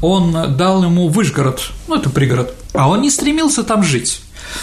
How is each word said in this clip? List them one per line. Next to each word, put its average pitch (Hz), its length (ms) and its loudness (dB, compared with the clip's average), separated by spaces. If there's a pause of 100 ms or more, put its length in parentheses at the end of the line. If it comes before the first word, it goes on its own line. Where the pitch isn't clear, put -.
он 165 540 2
дал 185 300 2
ему 175 240 2
Вышгород, 143 640 0 (180)
ну 320 60 -2
это 143 140 0
пригород, 123 460 0 (180)
а 135 140 2
он 196 140 2
не 285 80 2
стремился 294 560 0
там 214 180 2
жить. 139 380 -2 (420)